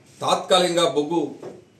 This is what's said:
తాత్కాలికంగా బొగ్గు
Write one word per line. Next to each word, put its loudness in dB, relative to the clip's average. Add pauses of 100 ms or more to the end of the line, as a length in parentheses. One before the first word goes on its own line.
(200)
తాత్కాలికంగా 2
బొగ్గు -2 (460)